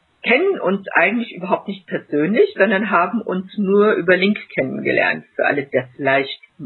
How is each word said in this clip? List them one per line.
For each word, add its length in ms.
kennen 380
uns 340
eigentlich 380
überhaupt 360
nicht 180
persönlich, 720
sondern 340
haben 300
uns 380
nur 340
über 240
Link 220
kennengelernt, 800
für 100
alle, 200
die 120
das 180
vielleicht 460